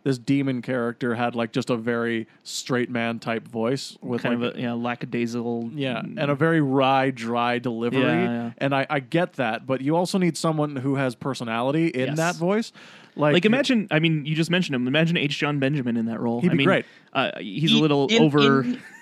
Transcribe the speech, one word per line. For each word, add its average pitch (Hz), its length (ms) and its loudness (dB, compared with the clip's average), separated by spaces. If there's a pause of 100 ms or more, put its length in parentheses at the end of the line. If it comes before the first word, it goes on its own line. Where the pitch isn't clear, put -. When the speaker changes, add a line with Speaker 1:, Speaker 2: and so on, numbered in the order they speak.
Speaker 1:
this 135 160 0
demon 135 420 0
character 120 540 -2
had, 120 200 -2
like, 117 180 -2
just 131 180 -2
a 123 60 0
very 117 500 -2 (160)
straight - 480 -4
man 117 300 -4
type 113 280 -4
voice 117 540 -4
with, 120 200 -4
Speaker 2:
Kind 120 200 0
Speaker 1:
like," 120 100 -2
Speaker 2:
of - 60 -12
a, - 20 -6
yeah, 120 140 -4
lackadaisical 117 1000 -4
Speaker 1:
Yeah, 135 260 -4
and - 180 -10 (120)
a 147 40 0
very 165 260 2
wry, 135 500 4
dry 120 480 0
delivery. 120 440 -2
Speaker 2:
Yeah, 120 220 2
yeah. 117 340 -4
Speaker 1:
And 139 160 0
I, 135 160 0
I 147 100 0
get 165 340 -2
that, 117 320 -4
but 131 140 -2
you 147 160 0
also 185 220 0
need 175 180 2
someone 151 400 0
who 135 200 -2
has 131 180 0
personality 127 760 -2
in 127 200 -2
Speaker 2:
Yes. 147 100 -4
Speaker 1:
that 170 180 0
voice. 196 360 0 (440)
Like, 147 160 4
Speaker 2:
Like, 175 120 4
imagine, 233 480 2
I 156 80 4
mean, 156 260 2
you 156 80 -2
just 160 160 0
mentioned 170 240 0
him. 123 140 0
Imagine 160 280 2
H. 143 220 -2
John 147 220 0
Benjamin 131 360 0
in 113 100 0
that 113 140 -4
role. 117 200 -2
Speaker 1:
He'd 135 80 2
Speaker 2:
I - 20 0
Speaker 1:
be - 80 2
Speaker 2:
mean, - 80 4
Speaker 1:
great. 175 180 4 (280)
Speaker 2:
uh, 123 260 0
he's 110 320 -2
Speaker 3:
He, 226 80 6
Speaker 2:
a - 20 4
little 143 280 4
Speaker 3:
in, - 160 6
Speaker 2:
over, 139 400 6
Speaker 3:
in, 123 180 -4 (200)